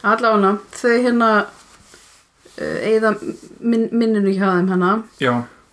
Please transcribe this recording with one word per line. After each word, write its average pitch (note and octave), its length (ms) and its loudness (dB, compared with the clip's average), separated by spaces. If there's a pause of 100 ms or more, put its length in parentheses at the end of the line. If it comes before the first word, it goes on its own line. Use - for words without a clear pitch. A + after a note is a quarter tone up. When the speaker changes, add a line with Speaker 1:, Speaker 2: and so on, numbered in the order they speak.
Speaker 1:
allavega, G#3 500 2 (200)
þau A#3+ 260 0
hérna, A#3+ 320 2 (1160)
eh, - 320 -8 (100)
eyða A3 260 2 (440)
min-, A3+ 340 0
minninu G#3+ 440 2
hjá G3 140 0
þeim F#3 200 0
hérna. F#3 220 2 (240)
Speaker 2:
Já. B2+ 200 0 (380)